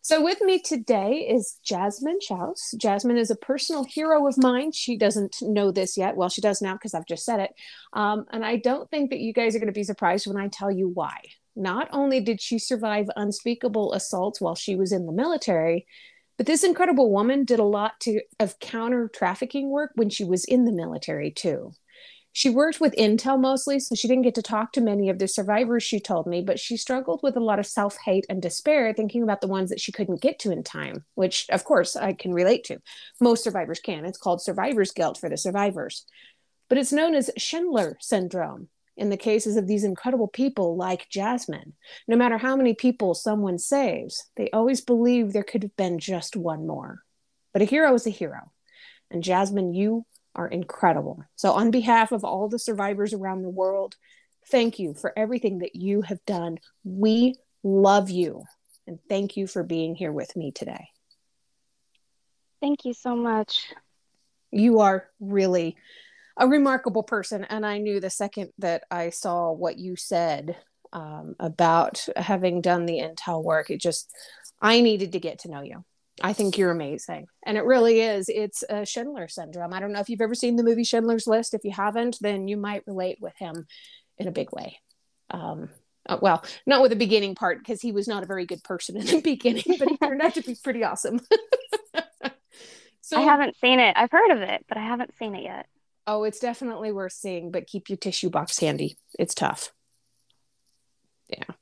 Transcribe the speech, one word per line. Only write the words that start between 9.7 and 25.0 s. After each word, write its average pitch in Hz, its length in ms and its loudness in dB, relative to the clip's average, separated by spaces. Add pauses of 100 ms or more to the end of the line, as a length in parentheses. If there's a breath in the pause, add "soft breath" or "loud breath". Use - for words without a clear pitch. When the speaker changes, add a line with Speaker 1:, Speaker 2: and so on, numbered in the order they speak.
Speaker 1:
be 208 120 -4
surprised 196 440 0
when 196 100 -6
I 196 120 -4
tell 202 200 -4
you 185 200 0
why. 175 320 -6 (340)
Not 208 380 -4
only 277 260 2
did 208 220 -2
she 226 180 -2
survive 208 560 -2
unspeakable 208 760 -2
assaults 196 480 -4
while 170 140 -2
she 190 200 -4
was 190 160 0
in 180 140 0
the 160 80 -6
military, 180 760 0 (480 soft breath)
but - 120 -2
this 311 180 2
incredible 330 440 4
woman 240 360 4
did 233 140 2
a 214 40 4
lot 208 380 0
to, 214 200 0 (200)
of 196 180 -2
counter 233 480 -2
trafficking 247 600 -2
work 285 260 -2
when 220 140 4
she - 160 -4
was 180 180 0
in 254 220 4
the 226 80 4
military 156 580 -4
too. 151 400 -4 (640 soft breath)
She - 140 2
worked 294 320 2
with 294 140 4
intel 233 440 4
mostly, 269 400 2
so 262 140 -4
she 220 140 -2
didn't 254 160 4
get 247 100 4
to 226 80 -2
talk 226 300 -2
to 262 100 0
many 202 260 2